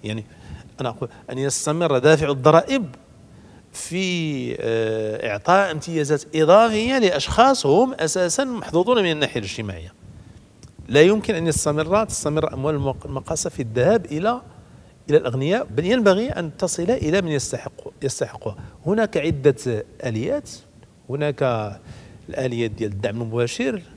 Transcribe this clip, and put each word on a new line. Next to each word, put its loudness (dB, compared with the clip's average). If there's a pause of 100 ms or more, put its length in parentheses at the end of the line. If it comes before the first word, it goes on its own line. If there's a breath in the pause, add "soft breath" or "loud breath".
يعني -6 (560 loud breath)
أنا -4
أقول -8 (220 loud breath)
أن -8
يستمر 0
دافع 6
الضرائب 4 (840 loud breath)
في، -4
آه، -2
إعطاء 2
امتيازات -4
إضافية 6
لأشخاص 4
هم 4
أساسًا 0
محظوظون 0
من 2
الناحية -2
الاجتماعية. -10 (960 loud breath)
لا 6
يمكن 4
أن -2
يستمر، 0
تستمر -4
أموال -2
المق-، -4
المقاصة -6
في -8
الذهاب 2
إلى، -4 (680 loud breath)
إلى 6
الأغنياء، -2
بل -2
ينبغي 2
أن -8
تصل -4
إلى 0
من -4
يستحق، -6 (300)
يستحقها. -6 (300 loud breath)
هناك 0
عدة 0 (200)
آليات، -4 (600)
هناك -4 (880 loud breath)
الآليات -4
ديال -6
الدعم -6
المباشر -4 (140)